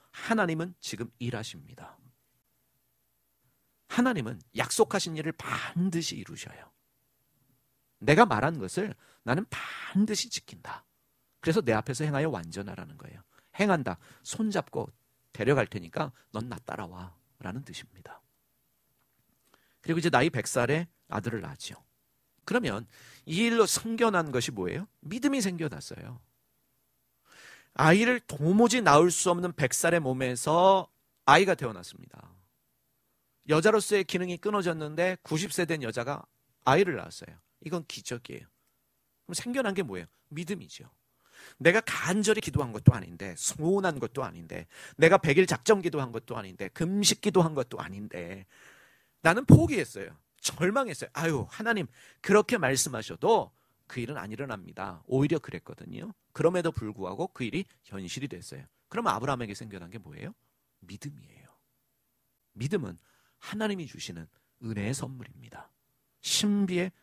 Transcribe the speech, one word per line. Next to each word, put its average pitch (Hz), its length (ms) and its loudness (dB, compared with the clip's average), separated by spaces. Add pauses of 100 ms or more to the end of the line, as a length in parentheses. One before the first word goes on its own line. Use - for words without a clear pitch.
(120)
하나님은 180 680 -2
지금 - 400 -10
일하십니다. - 800 -10 (1900)
하나님은 175 520 0 (160)
약속하신 180 600 0
일을 156 160 -6
반드시 - 840 -4
이루셔요. - 560 -16 (1300)
내가 156 280 6
말한 143 340 0
것을 175 360 -6 (280)
나는 131 260 0
반드시 - 800 -2
지킨다. - 560 -14 (560)
그래서 165 200 2
내 117 120 2
앞에서 120 300 -2
행하여 151 260 0
완전하라는 90 680 -10
거예요. - 200 -18 (400)
행한다. 160 380 0 (240)
손잡고 - 720 -6 (420)
데려갈 120 320 0
테니까 110 460 -8 (200)
넌 110 160 -8
나 120 120 -12
따라와.라는 92 1080 -12
뜻입니다. - 560 -20 (1600)
그리고 160 160 -4
이제 170 140 0
나이 131 180 6
백 117 180 -4
살의 139 400 0 (220)
아들을 107 320 -6
낳았죠. - 340 -14 (720)
그러면 131 420 -2 (380)
이 175 200 0
일로 233 200 6
생겨난 214 640 0
것이 127 200 -2
뭐예요? 104 360 -6 (140)
믿음이 254 400 0
생겨났어요. 156 800 -6 (1500)
아이를 214 460 6
도무지 208 640 4
낳을 165 280 8
수 180 220 2
없는 175 220 -2
백 139 200 -2
살의 170 260 2
몸에서 151 920 2 (340)
아이가 170 300 8
태어났습니다. - 760 -12 (1200)
여자로서의 196 540 4
기능이 180 340 -4
끊어졌는데 175 840 -2
구십 160 280 -4
세 180 140 0
된 156 160 -2
여자가 113 420 -6 (420)
아이를 160 320 4
낳았어요. 82 380 -14 (260)
이건 165 260 -6
기적이에요. - 580 -12 (800)
그럼 175 80 -12
생겨난 240 400 -4
게 185 80 -2
뭐예요? 95 240 -8 (240)
믿음이죠. 156 600 -10 (680)
내가 175 240 6
간절히 208 580 0
기도한 139 320 -2
것도 - 220 8
아닌데, 87 440 -8
소원한 170 640 0
것도 123 240 -4
아닌데, 85 440 -10 (300)
내가 165 200 8
백 147 200 2
일 185 100 6
작정 - 340 2
기도한 143 300 -4
것도 113 260 -8
아닌데, 95 320 -10
금식 190 520 0
기도한 165 340 2
것도 123 240 -6
아닌데, 95 640 -12 (760)
나는 196 240 4
포기했어요. 185 720 8 (260)
절망했어요. 208 720 -2
"아유, 147 360 -2
하나님, 214 380 -4 (340)
그렇게 208 360 4
말씀하셔도 131 920 0 (360)
그 - 120 -12
일은 131 180 -8
안 101 140 -10
일어납니다." 95 720 -10
오히려 147 340 2
그랬거든요. - 760 -14 (180)
그럼에도 165 400 0
불구하고 104 560 -8
그 - 160 -10
일이 127 220 -6 (180)
현실이 98 440 -10
됐어요. 85 380 -16 (240)
그럼 220 180 -6
아브라함에게 120 460 -2
생겨난 98 360 -14
게 110 100 -16
뭐예요? - 340 -14 (460)
믿음이에요. - 680 -18 (1080)
믿음은 120 440 -4 (400)
하나님이 208 480 -6
주시는 85 420 -12 (360)
은혜의 110 320 -4
선물입니다. 127 720 -14 (520)
신비의 185 680 0 (120)